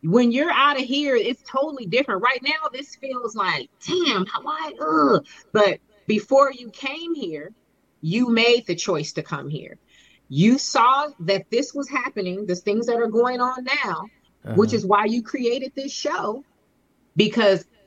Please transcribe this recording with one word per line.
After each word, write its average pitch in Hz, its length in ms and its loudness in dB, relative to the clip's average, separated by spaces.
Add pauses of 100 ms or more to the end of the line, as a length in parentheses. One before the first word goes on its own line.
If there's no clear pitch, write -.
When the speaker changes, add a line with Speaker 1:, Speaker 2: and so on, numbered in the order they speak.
Speaker 1:
When 233 300 4
you're 294 180 0
out 277 300 2
of 277 40 -4
here, 277 300 -2
it's 233 280 -2
totally 277 440 -6
different. 214 360 -2
Right 254 200 0
now, 311 300 -4
this 277 240 -14
feels 247 400 -8
like, 175 340 -4 (160)
"Damn, 277 400 0
how, - 160 -8
why, 311 380 -8
ugh." 294 460 2 (260)
But 202 280 4 (260)
before 269 460 4
you 240 180 -16
came 320 440 -8
here, 175 400 -10 (460)
you 226 300 0
made 233 360 4
the 175 80 -2
choice 160 400 -4
to 156 80 -6
come 139 260 -8
here. - 300 -12 (500)
You 202 300 4
saw 269 500 2 (120)
that 190 300 -2
this 262 240 -2
was 277 140 -6
happening, 208 580 -6
the 180 100 -2
things 214 300 -2
that 233 120 0
are 233 100 0
going 240 320 2
on 254 240 -2 (200)
now, 185 260 -6 (440)
which 220 180 4
Speaker 2:
Uh-huh. - 20 -2
Speaker 1:
is 190 120 -2
why 202 180 4
you 226 180 0
created 254 540 -4
this 277 160 -8
show, 277 520 -6 (720)
because 202 500 4 (200)